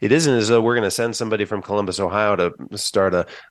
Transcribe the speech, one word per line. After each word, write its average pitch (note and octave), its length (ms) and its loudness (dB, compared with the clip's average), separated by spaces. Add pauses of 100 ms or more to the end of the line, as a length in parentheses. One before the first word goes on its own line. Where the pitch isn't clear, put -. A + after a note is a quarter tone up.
It G#2+ 100 2
isn't D3 300 4
as G#2+ 80 0
though A#2 120 6
we're A#2+ 180 2
gonna G2+ 120 0
send A#2 240 -2
somebody G#2+ 300 -2
from G2+ 160 -4
Columbus, G2 380 -2
Ohio G2+ 360 0
to F2 420 -4
start F#2+ 360 0
a F2 120 0 (260)